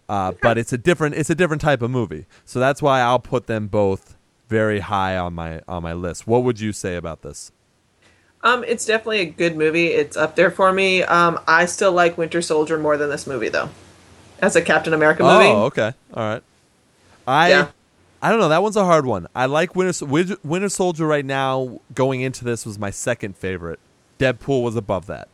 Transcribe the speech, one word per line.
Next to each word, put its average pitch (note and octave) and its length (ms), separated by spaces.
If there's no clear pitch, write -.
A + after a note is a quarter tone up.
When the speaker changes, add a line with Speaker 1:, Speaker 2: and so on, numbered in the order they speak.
Speaker 1:
Uh, G2 220
Speaker 2:
Okay. F#2+ 120
Speaker 1:
but A#2 160
it's A#2 160
a B2+ 60
different, D#3+ 340
it's D#3 160
a E3+ 60
different D#3 260
type C#3+ 220
of A#2 80
movie. G2 340
So - 160
that's C3 220
why C3+ 200
I'll A#2+ 180
put A#2+ 260
them G#2+ 220
both G2 500
very A2 320
high F#2+ 360
on F2 200
my, E2 320
on F2 160
my E2 100
list. F2 320
What A#2+ 180
would A#2+ 160
you G#2+ 140
say F#2 220
about E2 260
this? - 300
Speaker 2:
Um, A#3+ 220
it's - 240
definitely A3 320
a F#3 60
good E3 300
movie. D#3+ 340
It's D3 280
up D#3+ 180
there F3 140
for F#3 240
me. F#3+ 300
Um, E3+ 440
I E3 200
still F#3+ 240
like F3 260
Winter E3+ 240
Soldier D#3 380
more D3+ 180
than D3 140
this C#3+ 160
movie, A#2+ 220
though, C#2+ 200
as F3+ 140
a E3 80
Captain D#3+ 320
America D#3 260
movie. F3+ 240
Speaker 1:
Oh, G#2 200
okay. A#2 280
All A#2 120
right. G#2+ 200
I, D3+ 220
Speaker 2:
Yeah. D3 180
Speaker 1:
I D#3+ 120
don't A3+ 80
know. F3 100
That E3 140
one's G#3+ 140
a G3 80
hard D#3+ 200
one. G2 300
I B2+ 100
like D3+ 300
Winter F#3 180
Sol-, D3+ 140
Win-, F3 360
Winter F#3 260
Soldier F3 360
right D3 180
now. C3+ 580
Going C3 280
into C3 220
this A#2+ 220
was G#2 140
my G2+ 100
second G#2+ 480
favorite. E2+ 420
Deadpool C3 460
was A#2 120
above G2 300
that. C#2 280